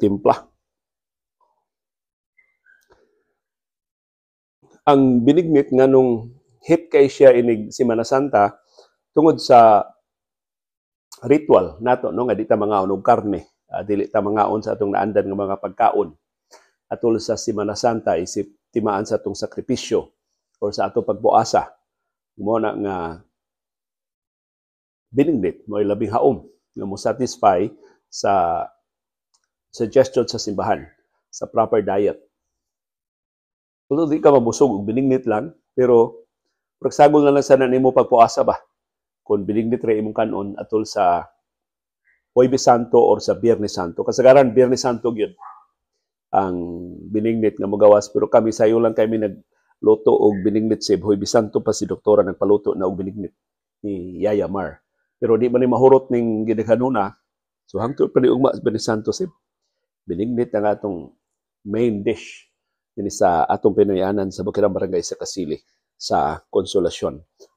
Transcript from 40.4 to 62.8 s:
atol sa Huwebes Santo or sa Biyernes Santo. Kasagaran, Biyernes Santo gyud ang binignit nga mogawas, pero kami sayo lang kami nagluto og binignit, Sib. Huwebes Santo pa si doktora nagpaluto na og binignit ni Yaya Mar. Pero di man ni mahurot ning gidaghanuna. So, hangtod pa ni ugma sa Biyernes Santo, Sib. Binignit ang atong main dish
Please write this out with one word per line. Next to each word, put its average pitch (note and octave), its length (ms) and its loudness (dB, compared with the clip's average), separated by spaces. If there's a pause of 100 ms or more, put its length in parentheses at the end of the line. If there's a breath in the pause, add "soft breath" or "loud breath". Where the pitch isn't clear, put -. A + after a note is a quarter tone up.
atol G#2+ 240 -4
sa F2 480 -2 (1040)
Huwebes B2+ 320 2
Santo A#2+ 320 2
or G#2 240 4
sa G2+ 160 -4
Biyernes G#2 400 -2
Santo. F2 240 -8
Kasagaran, C3 480 4
Biyernes B2 320 2
Santo A#2+ 320 -4
gyud G2 240 -6 (920 loud breath)
ang F#2 260 -2 (540)
binignit A2 480 -2
nga G2 80 -4
mogawas, G#2 400 4
pero G#2+ 240 -4
kami A2 240 2
sayo A2+ 240 2
lang A2+ 180 -2
kami A2 220 -2
nagluto G#2+ 960 -2
og G2 260 2
binignit, G#2+ 400 -2
Sib. F#2+ 240 -2
Huwebes G2+ 240 -2
Santo A2 320 0
pa G#2+ 140 -4
si G#2 100 -8
doktora G2 400 0
nagpaluto G2 480 -2
na F#2 160 -4
og F#2+ 80 -10
binignit G2 380 -10 (500)
ni F#2 400 -8
Yaya G2+ 240 -2
Mar. F2+ 320 -8 (400)
Pero A2+ 160 2
di A#2+ 160 0
man B2 80 2
ni B2+ 80 0
mahurot C3 400 4
ning A2+ 400 -2
gidaghanuna. A2 640 -2 (560)
So, G2 80 -10
hangtod B2 320 -4
pa B2+ 140 0
ni A#2+ 80 4
ugma B2+ 260 0
sa - 60 -14
Biyernes A2 260 -4
Santo, A2 240 -4
Sib. F#3 160 -8 (720)
Binignit A#2 560 -6
ang G#2 80 -2
atong G2+ 320 -4 (720)
main A2 320 -2
dish - 480 -8 (480)